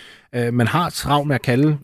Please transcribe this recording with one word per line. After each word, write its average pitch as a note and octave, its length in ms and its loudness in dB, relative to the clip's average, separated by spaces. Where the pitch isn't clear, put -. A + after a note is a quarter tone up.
Øh, A#2+ 200 -2
man A#2+ 120 2
har D#3 240 0
travlt C#3+ 360 -2
med D3 80 0
at A#2+ 80 -2
kalde C#3+ 420 2